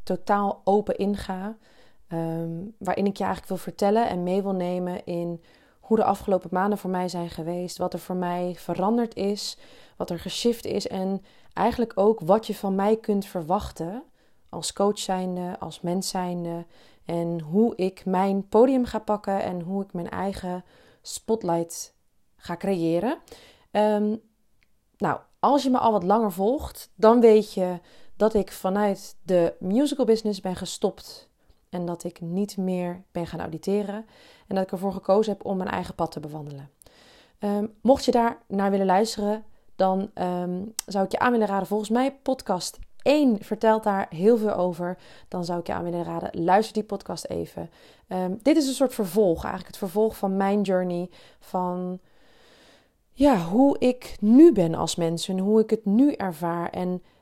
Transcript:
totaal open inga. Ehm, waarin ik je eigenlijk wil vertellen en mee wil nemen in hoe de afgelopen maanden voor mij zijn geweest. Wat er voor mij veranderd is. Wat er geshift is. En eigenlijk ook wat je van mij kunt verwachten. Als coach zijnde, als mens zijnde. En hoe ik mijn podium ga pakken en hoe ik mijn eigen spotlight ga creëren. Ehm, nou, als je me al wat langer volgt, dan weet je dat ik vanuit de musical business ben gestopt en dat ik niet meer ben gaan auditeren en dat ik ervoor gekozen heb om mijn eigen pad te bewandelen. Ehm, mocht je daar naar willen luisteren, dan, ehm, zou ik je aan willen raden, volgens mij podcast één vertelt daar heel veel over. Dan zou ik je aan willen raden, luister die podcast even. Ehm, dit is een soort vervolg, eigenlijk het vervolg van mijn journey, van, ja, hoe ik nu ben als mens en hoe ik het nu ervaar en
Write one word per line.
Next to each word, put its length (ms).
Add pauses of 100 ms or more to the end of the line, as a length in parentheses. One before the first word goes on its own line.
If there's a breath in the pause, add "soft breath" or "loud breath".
totaal 600
open 340
inga. 600 (500 soft breath)
Ehm, 420 (280)
waarin 280
ik 120
je 60
eigenlijk 240
wil 160
vertellen 460
en 140
mee 180
wil 120
nemen 520
in 360 (380 soft breath)
hoe 180
de 60
afgelopen 480
maanden 260
voor 120
mij 200
zijn 200
geweest. 480
Wat 160
er 60
voor 160
mij 400
veranderd 600
is. 420 (400 soft breath)
Wat 120
er 100
geshift 460
is. 220
En 360 (300 soft breath)
eigenlijk 420
ook 240
wat 280
je 80
van 200
mij 220
kunt 280
verwachten. 800 (460)
Als 240
coach 260
zijnde, 600
als 220
mens 280
zijnde. 560 (400 soft breath)
En 340
hoe 360
ik 300
mijn 420
podium 380
ga 140
pakken 440
en 180
hoe 220
ik 100
mijn 160
eigen 540 (380 soft breath)
spotlight 920 (420)
ga 220
creëren. 600 (540 loud breath)
Ehm, 440 (840)
nou, 220 (200)
als 240
je 60
me 80
al 140
wat 120
langer 280
volgt, 640
dan 240
weet 340
je 260 (360 soft breath)
dat 180
ik 180
vanuit 720
de 380
musical 460
business 360
ben 140
gestopt 760 (400)
en 160
dat 180
ik 180
niet 360
meer 540
ben 160
gaan 120
auditeren 640 (420 soft breath)
en 80
dat 80
ik 80
ervoor 200
gekozen 420
heb 120
om 120
mijn 120
eigen 260
pad 160
te 80
bewandelen. 500 (720 soft breath)
Ehm, 280 (140)
mocht 240
je 60
daar 260 (100)
naar 240
willen 140
luisteren, 580 (320)
dan, 380
ehm, 500 (220)
zou 200
ik 60
je 80
aan 120
willen 160
raden, 200
volgens 220
mij 240
podcast 680 (220)
één 420
vertelt 400
daar 260
heel 280
veel 160
over. 440 (300 loud breath)
Dan 180
zou 140
ik 80
je 60
aan 100
willen 200
raden, 400
luister 300
die 100
podcast 420
even. 440 (380 soft breath)
Ehm, 340
dit 160
is 100
een 60
soort 200
vervolg, 500
eigenlijk 240
het 100
vervolg 400
van 200
mijn 240
journey, 480 (300 soft breath)
van, 600 (1160 soft breath)
ja, 200
hoe 420
ik 400
nu 320
ben 240
als 200
mens 320
en 120
hoe 220
ik 80
het 160
nu 260
ervaar 580
en 340 (180 soft breath)